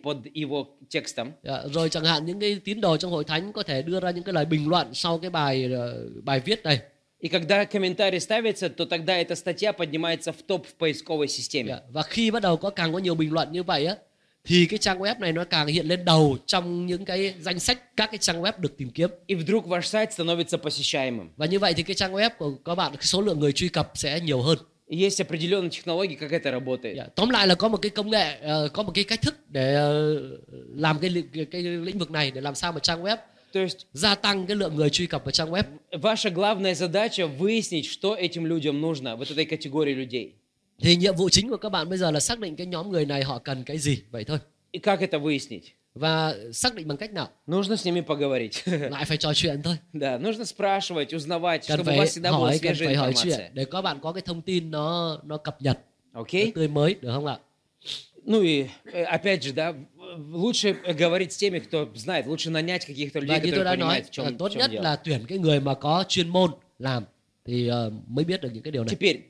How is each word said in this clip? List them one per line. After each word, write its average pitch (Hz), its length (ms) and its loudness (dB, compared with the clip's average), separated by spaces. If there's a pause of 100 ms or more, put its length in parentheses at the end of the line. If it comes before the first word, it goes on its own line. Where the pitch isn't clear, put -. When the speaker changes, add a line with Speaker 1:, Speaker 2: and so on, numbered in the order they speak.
Speaker 1:
под 147 140 -4 (180)
его 143 320 -4 (280)
текстом. 131 360 -6 (120)
Speaker 2:
Dạ, 135 200 -6 (100)
rồi 165 160 2
chẳng 156 160 -2
hạn 160 220 2
những 185 140 -6
cái 208 240 -2
tín 202 160 -4
đồ 170 160 4
trong 180 140 -2
hội 151 140 0
thánh 160 280 -2
có 202 100 -6
thể 135 200 -2
đưa 175 180 -2
ra 180 100 -2
những 175 140 -4
cái 190 80 -6
lời 156 120 4
bình 151 240 0
luận 156 260 0
sau 170 240 0
cái 180 120 -8
bài, 135 420 0
ờ, 120 340 -6 (160)
bài 135 180 2
viết 170 240 0
này. 143 160 4 (400)
Speaker 1:
И 170 80 -4
когда 185 380 4
комментарий 190 520 2
ставится, 208 520 0
то 165 160 -4
тогда 175 320 0
эта 170 180 0
статья 185 360 -2
поднимается 165 600 -2
в - 100 -12
топ 180 240 -2
в - 120 -20
поисковой 151 500 0
системе. 127 400 -4
Speaker 2:
Dạ, 127 120 -8 (120)
và 151 100 -2
khi 226 280 2
bắt 220 120 0
đầu 175 140 4
có 190 140 -2
càng 170 220 0
có 175 60 -2
nhiều 180 160 0
bình 156 180 0
luận 156 200 0
như 175 100 -2
vậy 165 240 0
á, 196 100 -2 (480)
thì 175 220 8
cái 208 120 0
trang 190 200 0
web 208 200 -2
này 175 140 0
nó 170 120 0
càng 151 220 2
hiện 156 200 2
lên 180 180 0
đầu 156 420 8
trong 175 400 0
những 180 180 -4
cái 190 360 -2
danh 180 180 -4
sách - 380 -2
các 214 140 2
cái 214 80 -8
trang 170 240 0
web 202 160 0
được 160 180 -2
tìm 127 140 -6
kiếm. 165 200 2 (160)
Speaker 1:
И 196 80 0
вдруг 175 320 0
ваш 175 180 0
сайт 220 280 0
становится 170 460 0
посещаемым. 131 800 -2
Speaker 2:
Và 151 100 -2
như 185 120 2
vậy 190 160 2
thì 165 80 -2
cái 190 120 -4
trang 190 180 0
web 214 260 2
của 147 160 -4 (100)
các 170 100 -2
bạn, 170 180 0
cái 143 100 -12
số - 180 2
lượng 185 200 2
người 147 120 4
truy 175 160 0
cập - 260 -2
sẽ 156 260 -2
nhiều 143 220 0
hơn. 156 160 4 (300)
Speaker 1:
И 160 80 -6
есть 190 240 2
определённые 170 500 0
технологии, 170 460 -2
как 151 160 -8
это 147 180 0
работает. 127 460 -4
Speaker 2:
Dạ, 127 180 -8
tóm 220 160 4
lại 202 160 4
là 180 80 8
có 202 140 2
một 220 80 0
cái 208 140 0
công 208 200 -4
nghệ, 160 320 2
ờ, 151 300 0
có 208 100 -2
một 196 120 -4
cái 196 100 2
cách 220 180 -4
thức 294 120 0 (140)
để, 135 260 2
ờ, 147 460 2 (540)
làm 156 240 2
cái 180 120 0
li-, 175 120 0 (120)
cái, 156 100 -4
cái 175 180 -8
lĩnh 175 360 -4
vực 165 120 -2
này 151 200 2
để 131 100 -8
làm 143 140 -4
sao 175 180 -4
mà 160 60 -4
trang 170 240 0
web 208 140 0 (360)
Speaker 1:
То 196 80 0
есть 180 320 -4
Speaker 2:
gia 202 220 2
tăng 196 320 0
cái 208 100 0
lượng 165 200 0
người 147 140 6
truy 175 160 0
cập 147 180 -4
vào 135 80 -6
trang 160 180 -2
web. 190 140 2 (280)
Speaker 1:
ваша 208 380 2
главная 190 440 2
задача 185 520 0
выяснить, 165 600 0
что - 280 -2
этим 170 300 -2
людям 151 360 0
нужно, 135 360 -2
вот 131 140 -8
этой 151 140 0
категории 147 500 -2
людей. 127 400 -6 (440)
Speaker 2:
Thì 175 180 8
nhiệm 180 200 4
vụ 180 120 2
chính 196 200 4
của 240 80 -2
các 214 120 -6
bạn 170 200 -2
bây 185 100 -4
giờ 180 120 2
là 151 100 2
xác 233 180 -2
định 175 180 -8
cái 180 100 -8
nhóm 180 240 -6
người 160 160 2
này 143 160 0
họ 135 160 -4
cần 131 260 -6
cái 147 140 -6
gì, 139 200 0 (120)
vậy 117 140 -8
thôi. 147 140 -2 (340)
Speaker 1:
И 185 60 -8
как 196 220 2
это 180 180 0
выяснить? 143 440 -2 (320)
Speaker 2:
Và 160 400 0 (180)
xác 247 220 -2
định 165 140 -8
bằng 143 100 -2
cách 214 140 -10
nào? 160 160 -6 (180)
Speaker 1:
Нужно 196 300 0
с - 100 -4
ними 175 140 2
поговорить. 139 640 -2
<laughs> 147 240 -2
Speaker 2:
Lại 143 140 -6
phải 151 120 0
trò 151 180 0
chuyện 147 280 0
thôi. 165 140 -2 (160)
Speaker 1:
Да, 135 260 -2
нужно 214 260 -4
спрашивать, 190 680 -2
узнавать, 165 560 -2
Speaker 2:
Cần 151 100 2
Speaker 1:
чтобы 175 40 0
у - 20 0
Speaker 2:
phải 143 140 4
Speaker 1:
вас 151 80 6
всегда 170 240 0
была 156 80 6
Speaker 2:
hỏi, 135 240 4
cần 175 120 2
Speaker 1:
свежая 156 120 0
Speaker 2:
phải 135 100 4
hỏi 131 160 4 (100)
chuyện 180 120 2
Speaker 1:
информация. 95 200 -6
Speaker 2:
để 135 100 -2
các 185 180 -4
bạn 160 200 -2
có 160 100 -4
cái 180 100 -8
thông 170 200 -8
tin 170 280 -2
nó, 160 540 -2
nó 151 120 -8
cập 151 260 -8
nhật, 135 160 2 (360)
Speaker 1:
Окей? 147 320 0
Speaker 2:
nó 226 80 0
tươi 160 140 2
mới, 147 320 4
được 123 140 -6
không 147 120 -2
ạ? 135 120 -4 (880)
Speaker 1:
Ну 214 160 4
и, 147 240 4 (260)
э, 175 120 -2
опять 170 380 0
же, 135 100 -4
да, 156 200 -2
в-, 151 40 -10 (200)
в-, 170 380 -14
лучше, 202 400 2 (100)
э, 180 80 0
говорить 170 400 2
с - 60 -12
теми, 190 200 0
кто 147 360 -4
знает. 127 320 -2
Лучше 160 240 -4
нанять 170 360 -2
каких-то 143 340 -6
людей, 151 180 2
Speaker 2:
Và 160 60 -2
như 175 60 2
Speaker 1:
которые - 60 0
Speaker 2:
tôi 190 80 2
đã 180 100 2
Speaker 1:
понимают, 180 40 -2
Speaker 2:
nói, 165 240 0
Speaker 1:
в - 80 -14
чём, 131 160 -4
Speaker 2:
ờ, 131 120 -2
tốt 185 100 -2
Speaker 1:
в 202 60 -8
чём 127 40 -6
Speaker 2:
nhất 254 120 2
Speaker 1:
дело. 214 120 -4
Speaker 2:
là 151 140 0
tuyển 143 320 -2
cái 190 100 -4
người 156 220 6
mà 135 140 0
có 160 340 2
chuyên 175 200 2
môn 180 220 6 (280)
làm 123 260 -2 (400)
thì, 120 240 0
ờ, 117 220 0 (180)
mới 135 160 0
biết 185 180 -4
được 123 120 -6
những 110 80 -12
cái 117 80 -10
điều 120 140 -2
này. 127 120 -2
Speaker 1:
Теперь, 170 200 2 (140)